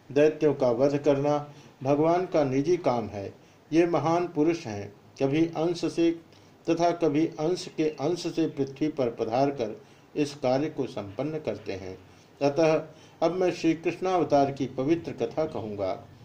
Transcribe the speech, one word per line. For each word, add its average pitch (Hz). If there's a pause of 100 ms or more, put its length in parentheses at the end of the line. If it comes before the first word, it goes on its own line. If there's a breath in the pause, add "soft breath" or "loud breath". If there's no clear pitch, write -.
(120)
दैत्यों 151
का 131
वध 139
करना 143 (300 loud breath)
भगवान 160
का 156
निजी 143
काम 120
है। 101 (380 soft breath)
ये 170
महान 170
पुरुष 160
हैं, 101 (300)
कभी 151
अंश 165
से 170 (600 soft breath)
तथा 170
कभी 160
अंश 165
के 160
अंश 165
से 160
पृथ्वी 139
पर 131
पधार 120
कर 117 (360 loud breath)
इस 147
कार्य 135
को 147
संपन्न 131
करते 104
हैं। 92 (440 soft breath)
अतः 156 (400 loud breath)
अब 170
मैं 180
श्री 165
कृष्णावतार 151
की 135
पवित्र 143
कथा 120
कहूँगा। 104 (180)